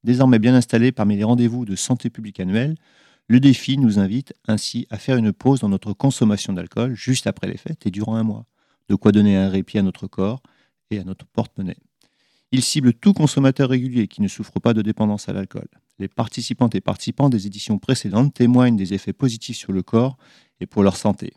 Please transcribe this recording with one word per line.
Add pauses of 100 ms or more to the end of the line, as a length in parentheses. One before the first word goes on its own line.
Désormais
bien
installé
parmi
les
rendez-vous
de
santé
publique
annuels, (540)
le
défi
nous
invite (140)
ainsi
à
faire
une
pause
dans
notre
consommation
d'alcool
juste
après
les
fêtes
et
durant
un
mois. (420)
De
quoi
donner
un
répit
à
notre
corps (500)
et
à
notre
porte-monnaie. (800)
Il
cible
tout
consommateur
régulier
qui
ne
souffre
pas
de
dépendance
à
l'alcool. (320)
Les
participantes
et
participants
des
éditions
précédentes
témoignent
des
effets
positifs
sur
le
corps (440)
et
pour
leur
santé.